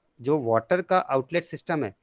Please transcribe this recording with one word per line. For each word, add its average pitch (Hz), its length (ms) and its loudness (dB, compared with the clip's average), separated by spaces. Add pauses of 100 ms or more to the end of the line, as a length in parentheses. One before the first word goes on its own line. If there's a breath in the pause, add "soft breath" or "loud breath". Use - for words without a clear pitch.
(200)
जो 143 200 0
वाटर 113 420 0
का 185 160 0
आउटलेट 135 460 -2
सिस्टम 156 400 -6
है, 98 180 -8